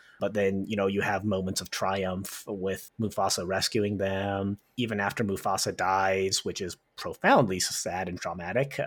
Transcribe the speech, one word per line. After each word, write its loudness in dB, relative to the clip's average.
But -2
then, 2
you -4
know, 4
you 0
have 0
moments 0
of -6
triumph -2
with -4
Mufasa 0
rescuing 0
them. 0
Even -2
after 0
Mufasa -2
dies, 2
which -6
is -8
profoundly 4
sad -2
and -6
traumatic, -2